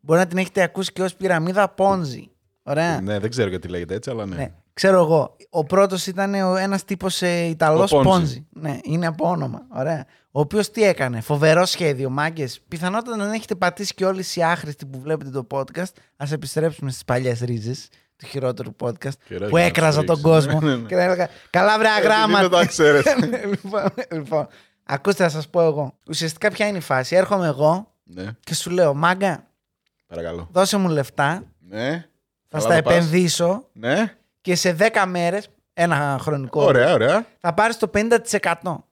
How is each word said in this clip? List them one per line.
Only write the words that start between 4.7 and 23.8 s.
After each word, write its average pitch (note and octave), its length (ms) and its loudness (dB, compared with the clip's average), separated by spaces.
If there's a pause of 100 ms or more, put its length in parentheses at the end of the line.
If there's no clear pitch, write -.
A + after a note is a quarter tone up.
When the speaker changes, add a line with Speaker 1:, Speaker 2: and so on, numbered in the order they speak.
Speaker 1:
Ξέρω F#3+ 280 4
εγώ. D#3 340 2 (140)
Ο D#3+ 140 -2
πρώτος F#3 440 2
ήταν G3 260 -4
ο, F#3+ 220 0
ένας F#3+ 300 -2
τύπος, F#3 360 -4
ε, F3 240 0
Ιταλός E3 460 2
Speaker 2:
Ο C#3+ 140 6
Ponzi. F#3+ 40 6
Speaker 1:
Ponzi. D3+ 400 2
Ναι, D3+ 340 -8
είναι E3 240 -2
από D#3+ 220 -2
όνομα. C#3 400 -4
Ωραία. D3+ 360 -4 (260)
Ο C#3+ 80 -2
οποίος G3 320 -2
τι A3+ 120 0
έκανε; C3 380 0
Φοβερό D#3+ 440 2
σχέδιο, C#3 440 -2
μάγκες. D3 580 -6
Πιθανότατα G3+ 500 -6
να G#3 160 -4
έχετε G#3+ 220 -6
πατήσει F3+ 380 -4
και F#3+ 120 -4
όλες F#3+ 300 -4
οι F3 60 -2
άχρηστοι D#3+ 440 -2
που C3+ 140 -14
βλέπετε C#3+ 300 -6
το B2+ 220 -6
podcast. C#3 420 -8 (240)
Ας C#3+ 140 -6
επιστρέψουμε D#3 600 -4
στις - 140 -12
παλιές B2 340 -2
ρίζες A#2+ 480 -6 (280)
του - 120 -20
χειρότερου B2 520 -6
podcast, B2 320 -6 (140)
Speaker 2:
Χειρότερο D3 240 -6
Speaker 1:
που E3+ 80 2
έκραζα D#3+ 460 2
τον E3 140 2
Speaker 2:
freaks. D3 40 -8
Speaker 1:
κόσμο D#3 400 4
Speaker 2:
Ναι, D#3 80 2
ναι, C3 60 0
ναι. A#2 120 -8
Speaker 1:
και - 80 -4
να F3+ 80 4
έλεγα, F3+ 260 0 (200)
"Καλά, G3+ 280 4
βρε A3 100 2
Speaker 2:
Ε, A3 40 4
Speaker 1:
αγράμματι". G#3+ 560 4
Speaker 2:
δεν F3 120 4
τα F3 60 6
ξέρεις. D3 380 6 (140)
Speaker 1:
<laughs> A#3+ 120 2
Ναι, A#3+ 160 -4
λοιπόν, G3 360 -4 (300)